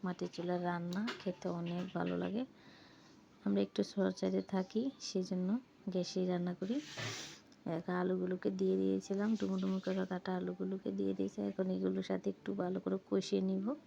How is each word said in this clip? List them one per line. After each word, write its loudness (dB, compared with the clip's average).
মাটির -2
চুলার 0
রান্না 0
খেতে -4
অনেক -2
ভালো 0
লাগে। 0
আমরা 4
একটু 0
শহর 2
সাইডে 0
থাকি, 0
সেই -2
জন্য 0
গ্যাসেই 0
রান্না 0
করি। -2
এরকম -2
আলুগুলোকে 2
দিয়ে 4
দিয়েছিলাম, 2
ডুমো 0
ডুমো 2
করে 0
কাটা -2
আলুগুলোকে -2
দিয়ে 2
দিয়েছি। -2
এখন 0
এগুলোর 2
সাথে 0
একটু -6
ভালো 0
করে 0
কষিয়ে 2
নিব। 0